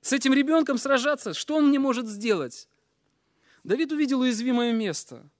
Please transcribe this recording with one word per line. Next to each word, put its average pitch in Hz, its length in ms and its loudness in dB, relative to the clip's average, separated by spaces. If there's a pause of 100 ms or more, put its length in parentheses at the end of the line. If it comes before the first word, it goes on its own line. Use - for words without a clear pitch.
С - 100 -4
этим 269 220 2
ребенком 285 440 2
сражаться? 269 560 -2
Что - 220 -6
он 294 120 4
мне 277 120 4
может 254 280 -2
сделать? 202 600 -4 (960)
Давид 277 260 0
увидел 277 300 2
уязвимое 240 500 0
место. 165 580 -4 (100)